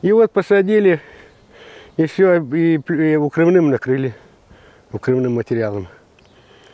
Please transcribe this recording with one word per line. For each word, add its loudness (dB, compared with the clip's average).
И 0
вот 2
посадили, 2
и 0
все, 2
и 0
пл-, -6
и 0
укрывным 2
накрыли, -4
укрывным -2
материалом, -6